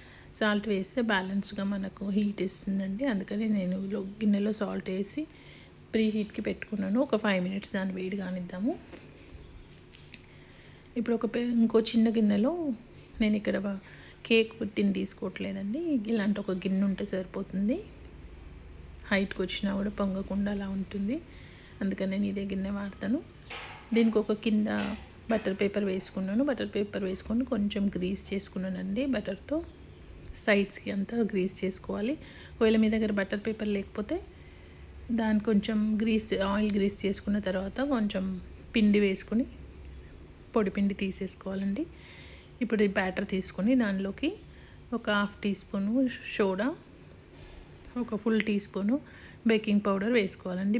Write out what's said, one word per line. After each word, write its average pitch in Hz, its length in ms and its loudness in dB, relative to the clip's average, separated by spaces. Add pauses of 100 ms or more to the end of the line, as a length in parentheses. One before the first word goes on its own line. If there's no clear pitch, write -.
(400)
సాల్ట్ 208 320 2
వేస్తే 190 300 0 (100)
బ్యాలెన్స్‌గా 196 520 0 (100)
మనకు 190 300 -6 (120)
హీట్ 208 320 2
ఇస్తుందండి. 196 640 -2
అందుకని 208 360 0 (100)
నేను 185 200 0 (160)
లో-, 196 140 -4 (140)
గిన్నెలో 208 300 4 (100)
సాల్ట్ 190 340 -4
వేసి 202 280 -4 (720)
ప్రీహీట్‌కి 214 560 2
పెట్టుకున్నాను. 196 560 0
ఒక 226 180 2
ఫైవ్ 196 240 4
మినిట్స్ 196 300 -6
దాన్ని 190 220 -2
వేడి 185 240 -4
కానిద్దాము. 185 500 -2 (2250)
ఇప్పుడు 233 200 2
ఒక - 160 -2
పె-, 240 160 0 (120)
ఇంకో 226 160 6 (120)
చిన్న 226 160 6 (100)
గిన్నెలో 208 340 4 (720)
నేను 214 180 4
ఇక్కడ 202 160 0 (100)
వ-, 196 120 -4 (500)
కేక్ 226 220 6 (260)
టిన్ 202 240 4
తీసుకోవట్లేదండి. 196 800 -4 (320)
ఇలాంటి 208 320 2
ఒక 190 80 0 (120)
గిన్నె 190 260 2
ఉంటే 190 220 -2
సరిపోతుంది. 196 640 0 (1300)
హైట్కి 196 340 0
వచ్చినా 196 340 -2
కూడా 202 120 -2 (100)
పొంగకుండా 196 560 -2
అలా 196 180 -4
ఉంటుంది. 196 420 -2 (680)
అందుకని 190 320 -2
నేను 202 160 0
ఇదే 196 200 -2
గిన్నె 196 260 -2
వాడతాను. 202 420 -2 (760)
దీనికి 226 280 6
ఒక 214 120 2 (100)
కింద 214 240 4 (600)
బటర్ 208 320 0
పేపర్ 202 280 0
వేసుకున్నాను. 190 600 0
బటర్ 208 260 -2
పేపర్ 202 320 -2
వేసుకొని 220 440 0
కొంచెం 208 300 2 (140)
గ్రీస్ 185 340 -2
చేసుకున్నానండి 190 720 -2 (120)
బటర్‌తో. 202 420 -2 (880)
సైడ్స్‌కి 202 520 2
అంతా 196 200 -2 (160)
గ్రీస్ 190 300 0
చేసుకోవాలి. 196 520 -2 (380)
ఒకవేళ 220 320 6
మీ 214 100 6
దగ్గర 214 280 2
బటర్ 202 260 -2
పేపర్ 214 300 -2
లేకపోతే 208 400 -4 (1000)
దాన్ని 220 300 4
కొంచెం 214 300 4 (220)
గ్రీస్, 220 280 2 (220)
ఆయిల్ 214 260 4
గ్రీస్ 202 280 2
చేసుకున్న 202 420 0
తర్వాత 185 320 -2 (160)
కొంచెం 202 280 0 (520)
పిండి 208 320 8
వేసుకుని 208 380 0 (1080)
పొడి 208 220 4
పిండి 202 260 2
తీసేసుకోవాలండి. 196 800 -4 (800)
ఇప్పుడు 214 240 4
ఈ - 100 6
బ్యాటర్ 190 380 0
తీసుకొని 190 480 2
దానిలోకి 196 480 0 (680)
ఒక 226 80 -4 (140)
హాఫ్ 202 240 0
టీ 202 180 2
స్పూను 202 320 -2 (440)
సోడా, 196 300 2 (1400)
ఒక 220 200 -4
ఫుల్ 220 260 4
టీ 208 60 2 (100)
స్పూను 202 300 0 (560)
బేకింగ్ 214 360 4
పౌడర్ 202 320 2
వేసుకోవాలండి. 190 600 0